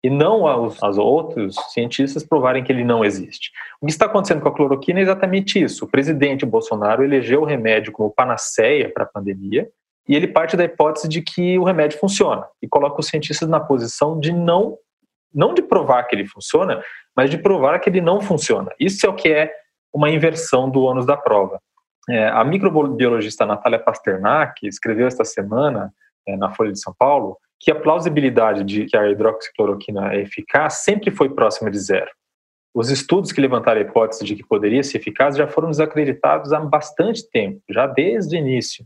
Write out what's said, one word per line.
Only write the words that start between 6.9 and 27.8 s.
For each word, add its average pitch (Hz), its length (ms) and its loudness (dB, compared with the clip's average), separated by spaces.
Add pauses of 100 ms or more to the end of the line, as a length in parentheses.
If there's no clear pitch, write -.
elegeu 135 380 2
o 151 40 0
remédio 110 480 0
como 107 160 -2
panaceia 120 840 0
pra 101 140 -4
pandemia 98 640 -4 (400)
e 143 60 6
ele 165 120 2
parte 165 300 0
da 175 80 4
hipótese 156 420 0
de 160 140 -4
que 180 360 0
o 180 60 4
remédio 156 360 2
funciona 185 460 0 (160)
e - 60 -8
coloca 143 320 0
os 151 80 -4
cientistas 156 400 -4
na 156 120 2
posição 143 600 -2
de 156 140 -2
não, 175 440 2 (560)
não 190 200 2
de 349 80 4
provar 135 420 2
que - 120 -4
ele 101 100 -4
funciona, 147 580 -2 (320)
mas 131 140 4
de 160 80 -2
provar 165 420 2
que 196 100 0
ele 180 120 2
não 180 180 2
funciona. 123 600 -2
Isso 196 260 0
é 196 40 4
o 196 40 -2
que - 160 -8
é 151 240 0 (400)
uma 151 160 2
inversão 156 580 0
do 135 140 2
ônus 127 240 0
da 143 100 4
prova. 98 460 0 (480)
É, 110 180 2
a 113 160 2
microbiologista 127 1000 0
Natália 110 340 0
Pasternak 107 880 -2
escreveu 113 400 -2
esta 123 160 -2
semana, 107 680 -4 (340)
é, 98 80 -6
na 95 160 -2
Folha 107 220 -2
de 98 80 -12
São 95 180 -12
Paulo, 127 380 2 (240)
que 156 100 2
a 151 40 2
plausibilidade 139 880 2